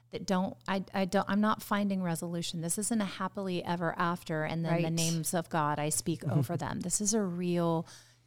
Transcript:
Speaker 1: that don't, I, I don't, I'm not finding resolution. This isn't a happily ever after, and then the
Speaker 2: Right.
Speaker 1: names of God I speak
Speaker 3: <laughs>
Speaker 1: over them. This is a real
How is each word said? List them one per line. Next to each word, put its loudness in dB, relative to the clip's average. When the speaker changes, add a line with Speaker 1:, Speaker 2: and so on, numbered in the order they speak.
Speaker 1:
that -8
don't, 2
I, 0
I 0
don't, 2
I'm 4
not 2
finding 0
resolution. -2
This -2
isn't 0
a 0
happily -4
ever 0
after, 0
and -2
then 2
the 2
Speaker 2:
Right. 0
Speaker 1:
names 0
of 0
God 2
I 0
speak -2
Speaker 3:
<laughs> -
Speaker 1:
over 2
them. -4
This -2
is 2
a 2
real 2